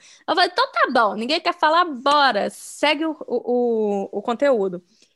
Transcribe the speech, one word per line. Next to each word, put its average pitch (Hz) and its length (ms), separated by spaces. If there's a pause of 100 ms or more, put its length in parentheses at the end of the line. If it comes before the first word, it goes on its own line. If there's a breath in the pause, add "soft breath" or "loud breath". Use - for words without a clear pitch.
(280 loud breath)
Eu 311 80
falo, 370 120
"Então 466 240
tá 622 200
bom, 226 240
ninguém 247 260
quer 349 120
falar, 330 320
bora, 269 640
segue 294 560
o, 320 60 (160)
o, 226 800
o, 208 120
o - 20
conteúdo." 220 600 (340 soft breath)